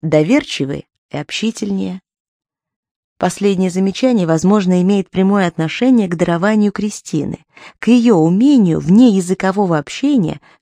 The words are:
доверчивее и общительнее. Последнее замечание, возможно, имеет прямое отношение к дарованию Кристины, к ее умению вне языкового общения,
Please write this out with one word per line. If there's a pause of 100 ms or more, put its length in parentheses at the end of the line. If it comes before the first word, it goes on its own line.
доверчивее (260)
и
общительнее. (1160)
Последнее
замечание,
возможно,
имеет
прямое
отношение
к
дарованию
Кристины, (340)
к
ее
умению
вне
языкового
общения, (220)